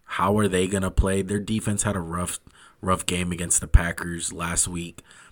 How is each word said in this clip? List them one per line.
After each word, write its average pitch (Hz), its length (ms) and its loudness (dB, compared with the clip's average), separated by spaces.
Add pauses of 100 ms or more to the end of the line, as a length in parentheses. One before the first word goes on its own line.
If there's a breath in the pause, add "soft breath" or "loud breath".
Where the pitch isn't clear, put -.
How 98 340 2
are 107 100 4
they 92 200 4
gonna 95 240 0
play? 98 300 4
Their 101 180 -2
defense 104 420 -2
had 101 140 0
a 92 40 -2
rough, 85 380 -4 (420 loud breath)
rough 92 240 0
game 90 280 0
against 85 280 0
the - 80 -6
Packers 85 640 0
last 85 360 -2
week. 85 340 -8 (300 loud breath)